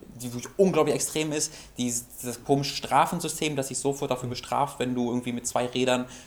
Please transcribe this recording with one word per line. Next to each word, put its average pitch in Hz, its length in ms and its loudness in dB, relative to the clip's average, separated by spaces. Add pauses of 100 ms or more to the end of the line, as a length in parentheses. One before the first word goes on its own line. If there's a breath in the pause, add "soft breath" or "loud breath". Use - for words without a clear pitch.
(160)
die 120 180 -10
wirklich 120 240 -8
unglaublich 156 380 6
extrem 156 360 0
ist, 151 220 -2 (240 loud breath)
die, 123 160 0 (300)
das 120 200 -6
komische 139 320 2
Strafensystem, 151 800 2
das 135 120 0
sich 131 100 -6
sofort 139 320 0
dafür 127 180 -2
bestraft, 123 520 -2
wenn 123 160 0
du 120 160 2
irgendwie 123 200 -2
mit 120 140 -6
zwei 123 220 0
Rädern 123 380 2 (220 loud breath)